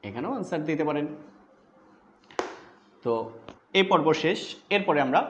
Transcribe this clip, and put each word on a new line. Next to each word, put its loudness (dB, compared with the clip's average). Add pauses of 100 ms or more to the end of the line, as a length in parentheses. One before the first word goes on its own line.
এখানেও -6
answer -6
দিতে 0
পারেন। -2 (2000)
তো 2 (680)
এই 6
পর্ব 6 (160)
শেষ, 2 (380)
এরপরে 2
আমরা 4